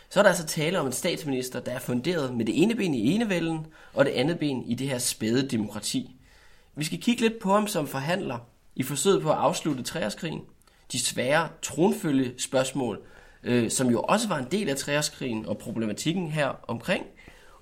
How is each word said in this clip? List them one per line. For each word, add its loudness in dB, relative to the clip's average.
så 2
er 8
der 8
altså 2
tale 0
om 0
en -2
statsminister, -2
der -6
er -6
funderet 0
med 0
det 4
ene 4
ben 0
i 2
enevælden, 0
og 4
det 0
andet 0
ben -2
i -2
det -2
her -2
spæde 0
demokrati. -4
Vi -6
skal -6
kigge 0
lidt 2
på 0
ham 4
som -2
forhandler -4
i -2
forsøget 2
på 0
at 2
afslutte 0
treårskrigen. -6
De -4
svære 0
tronfølgespørgsmål, 0
øh, 2
som 2
jo 4
også 2
var 0
en -4
del 0
af 0
treårskrigen -2
og -4
problematikken -4
her 0
omkring. -2